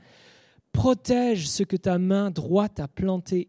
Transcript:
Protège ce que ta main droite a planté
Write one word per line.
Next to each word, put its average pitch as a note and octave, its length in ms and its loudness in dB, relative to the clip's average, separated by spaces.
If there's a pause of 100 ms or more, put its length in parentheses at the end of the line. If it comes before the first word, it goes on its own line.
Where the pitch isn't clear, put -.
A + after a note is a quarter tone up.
(720)
Protège B3 760 0
ce - 160 -2
que F#3+ 120 -2
ta F3+ 240 0
main F#3+ 320 0
droite F#3+ 480 -2
a C#3+ 80 -6
planté F#3 600 -2